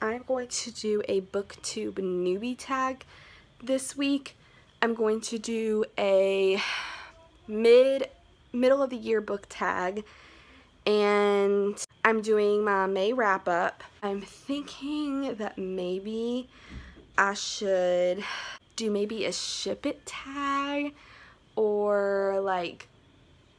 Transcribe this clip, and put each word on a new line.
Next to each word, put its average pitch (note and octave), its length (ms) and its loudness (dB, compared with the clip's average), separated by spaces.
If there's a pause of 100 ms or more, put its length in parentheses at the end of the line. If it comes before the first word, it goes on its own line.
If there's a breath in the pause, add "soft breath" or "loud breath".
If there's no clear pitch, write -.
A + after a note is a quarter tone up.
I'm A#3 240 -4
going B3 220 -2
to - 240 -8
do G#3 360 -2
a G3 120 2
BookTube G3+ 760 -8
newbie F#3+ 640 -2
tag C4 460 -4 (580 loud breath)
this C4 340 -2
week. C#4 400 -2 (460 soft breath)
I'm A#3 120 2
going A3 280 2
to A#3 160 -6
do A3 460 0 (120)
a G3 640 4 (840 loud breath)
mid, A#3+ 600 6 (440)
middle B3+ 300 4
of C4 80 0
the B3+ 60 -6
year A3 240 0
book G#3 280 -6
tag. F#3 560 -2 (840 loud breath)
And G3+ 960 4 (220)
I'm A3 180 4
doing G#3 420 2
my G3 220 2
May G3 260 0
wrap G#3 360 0
up. F3+ 360 -2 (180)
I'm G3+ 200 -4
thinking C#4 1120 -6
that G#3 240 -8
maybe G3 880 -6 (720 loud breath)
I G3 160 2
should F3+ 920 0 (520 loud breath)
do A3 140 -2
maybe G#3 360 -2
a F3+ 60 -2
ship - 520 -6
it - 220 -6
tag C#4 880 -4 (600 loud breath)
or, G3+ 880 2
like, F#3 460 -4 (720)